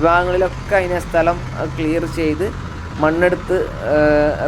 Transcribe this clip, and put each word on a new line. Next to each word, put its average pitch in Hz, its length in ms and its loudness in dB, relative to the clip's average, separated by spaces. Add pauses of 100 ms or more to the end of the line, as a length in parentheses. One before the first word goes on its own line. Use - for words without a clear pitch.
ഭാഗങ്ങളിലൊക്കെ 180 720 0
അതിനെ 180 260 0
സ്ഥലം 170 320 2 (400)
ക്ലിയർ 165 280 -2 (140)
ചെയ്ത് 156 260 0 (580)
മണ്ണെടുത്ത്, 175 540 2 (360)
ഏഹ്, 151 400 4 (160)